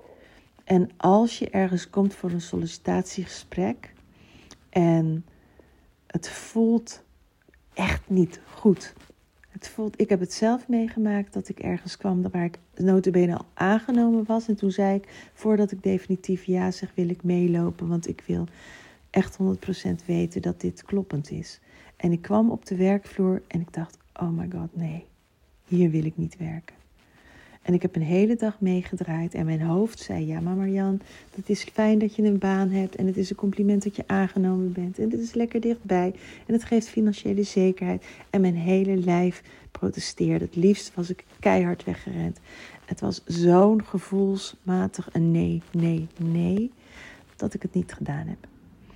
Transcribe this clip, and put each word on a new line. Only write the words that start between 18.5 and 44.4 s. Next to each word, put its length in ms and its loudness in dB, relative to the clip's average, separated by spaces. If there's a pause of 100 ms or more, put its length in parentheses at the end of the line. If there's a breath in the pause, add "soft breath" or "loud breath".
echt 260 0
honderd 240 0
procent 460 -6
weten 360 -2
dat 200 -4
dit 220 -6
kloppend 480 -4
is. 280 -12 (360 soft breath)
En 160 0
ik 100 0
kwam 300 2
op 140 -6
de 100 -4
werkvloer 720 0
en 140 -4
ik 120 -10
dacht: 240 -10 (160)
oh 240 -4
my 160 -6
god, 220 -8
nee, 300 -8 (600)
hier 240 4
wil 160 0
ik 120 -6
niet 200 -6
werken. 380 -10 (880 soft breath)
En 100 0
ik 80 2
heb 140 -4
een 60 0
hele 340 2
dag 240 -4
meegedraaid 720 -2
en 120 -2
mijn 160 -2
hoofd 380 0
zei: 260 -6
ja, 140 -6
maar 160 -4
Marjan, 460 0 (340 loud breath)
het 140 -12
is 140 0
fijn 360 2
dat 160 0
je 80 0
een 140 2
baan 320 0
hebt 260 -2
en 100 -2
het 120 0
is 120 -2
een 60 -4
compliment 480 2
dat 120 -4
je 120 -8
aangenomen 640 0
bent. 280 -6
En 100 0
het 100 -4
is 140 -6
lekker 260 -2
dichtbij 540 0 (320 loud breath)
en 80 -2
het 100 2
geeft 240 2
financiële 560 0
zekerheid. 600 0 (240 loud breath)
En 120 2
mijn 140 4
hele 420 2
lijf 460 2 (280 loud breath)
protesteerde. 720 -2
Het 100 -10
liefst 400 2
was 140 -4
ik 160 -8 (140)
keihard 440 2
weggerend. 560 -6 (460 loud breath)
Het 140 -8
was 260 -4
zo'n 600 6
gevoelsmatig 1300 -4